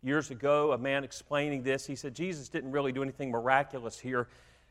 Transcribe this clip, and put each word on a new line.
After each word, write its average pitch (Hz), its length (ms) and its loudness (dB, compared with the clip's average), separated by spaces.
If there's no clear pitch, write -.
years 143 280 0
ago 143 420 4
a 123 60 2
man 135 240 0
explaining 143 600 -2
this. 135 240 0
He 143 100 -8
said, 123 180 -8
"Jesus 156 340 -6
didn't 135 220 -6
really 135 220 0
do 135 100 -2
anything 135 280 -4
miraculous 123 680 2
here." 123 300 -2